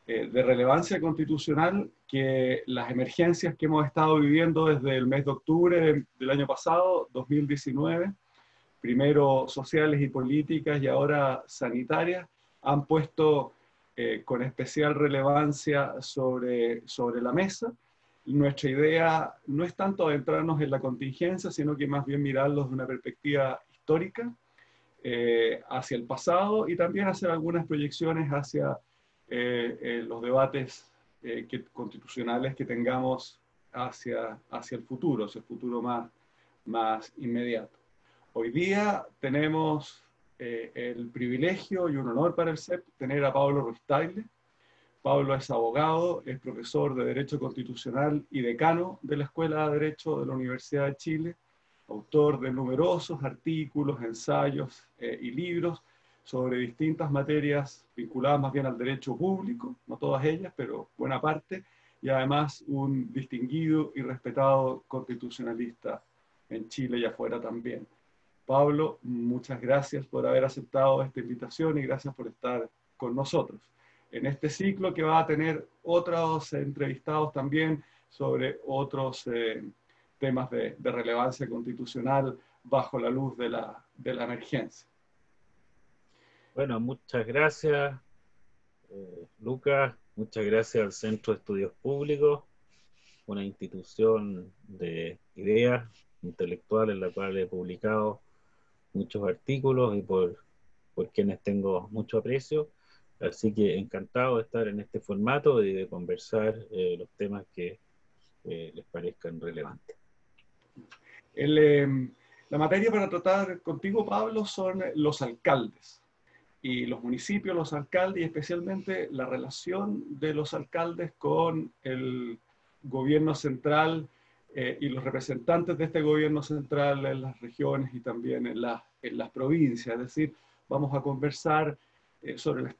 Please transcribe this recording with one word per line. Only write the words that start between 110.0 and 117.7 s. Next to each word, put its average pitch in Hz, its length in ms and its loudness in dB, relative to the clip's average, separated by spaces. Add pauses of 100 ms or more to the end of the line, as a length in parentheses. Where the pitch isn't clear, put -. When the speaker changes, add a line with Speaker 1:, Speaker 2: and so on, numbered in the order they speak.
Speaker 1:
El, 151 240 4
em, 139 500 6 (400)
la 147 80 -2
materia 190 320 4
para 202 180 2
tratar 185 540 0
contigo, 196 420 -2
Pablo, 214 420 -2
son 185 380 -4 (120)
los 151 260 2
alcaldes 123 800 0 (580)
y 123 280 -2
los 120 160 -6
municipios, 180 520 -2
los 160 180 -2